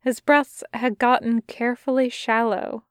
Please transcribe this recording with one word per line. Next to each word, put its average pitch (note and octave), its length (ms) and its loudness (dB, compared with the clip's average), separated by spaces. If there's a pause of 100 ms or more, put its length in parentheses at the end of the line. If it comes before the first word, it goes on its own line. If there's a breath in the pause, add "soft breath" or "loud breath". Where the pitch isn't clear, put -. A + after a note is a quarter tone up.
His B3 180 -2
breaths - 520 2
had A#3 260 -2
gotten A#3 440 2
carefully B3+ 680 -2
shallow, A3+ 840 -2